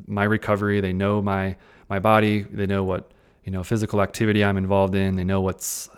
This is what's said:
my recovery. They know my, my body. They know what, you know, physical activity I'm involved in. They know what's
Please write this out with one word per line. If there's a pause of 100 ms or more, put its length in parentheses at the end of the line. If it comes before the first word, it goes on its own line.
my
recovery.
They
know
my, (320)
my
body.
They
know
what, (320)
you
know,
physical
activity
I'm
involved
in.
They
know
what's